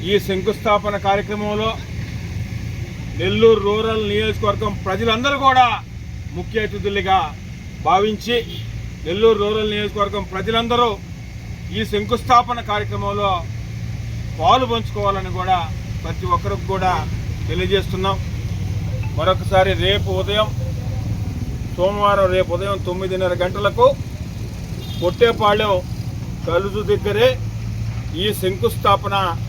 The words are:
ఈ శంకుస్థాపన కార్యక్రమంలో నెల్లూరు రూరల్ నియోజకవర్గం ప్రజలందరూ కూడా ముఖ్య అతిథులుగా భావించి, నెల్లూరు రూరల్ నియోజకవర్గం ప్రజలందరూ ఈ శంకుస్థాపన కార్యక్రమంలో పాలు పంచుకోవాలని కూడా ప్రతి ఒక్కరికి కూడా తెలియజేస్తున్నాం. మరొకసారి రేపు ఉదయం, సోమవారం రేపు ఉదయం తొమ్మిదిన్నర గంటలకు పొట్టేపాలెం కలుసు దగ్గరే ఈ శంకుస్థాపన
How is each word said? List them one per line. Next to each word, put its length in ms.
ఈ 60
శంకుస్థాపన 680
కార్యక్రమంలో 600
నెల్లూరు 480
రూరల్ 420
నియోజకవర్గం 640
ప్రజలందరూ 580
కూడా 240
ముఖ్య 300
అతిథులుగా 500
భావించి, 500
నెల్లూరు 380
రూరల్ 300
నియోజకవర్గం 500
ప్రజలందరూ 560
ఈ 20
శంకుస్థాపన 760
కార్యక్రమంలో 640
పాలు 320
పంచుకోవాలని 680
కూడా 200
ప్రతి 320
ఒక్కరికి 360
కూడా 200
తెలియజేస్తున్నాం. 720
మరొకసారి 560
రేపు 240
ఉదయం, 300
సోమవారం 580
రేపు 220
ఉదయం 200
తొమ్మిదిన్నర 540
గంటలకు 440
పొట్టేపాలెం 720
కలుసు 340
దగ్గరే 380
ఈ 40
శంకుస్థాపన 720